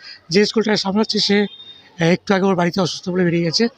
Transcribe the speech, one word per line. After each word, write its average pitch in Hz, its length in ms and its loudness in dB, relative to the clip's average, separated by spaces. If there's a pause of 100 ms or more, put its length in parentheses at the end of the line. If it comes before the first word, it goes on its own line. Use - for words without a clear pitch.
(300)
যে 196 160 4
স্কুলটা 214 320 0
সামলাচ্ছে 202 420 -2
সে, 202 220 2
আহ, - 600 -8
একটু 180 300 2
আগে 190 120 0
ওর 196 100 2
বাড়িতে 175 260 -2
অসুস্থ - 280 -6
বলে 180 140 -2
বেরিয়ে 170 200 0
গেছে। 170 240 0 (100)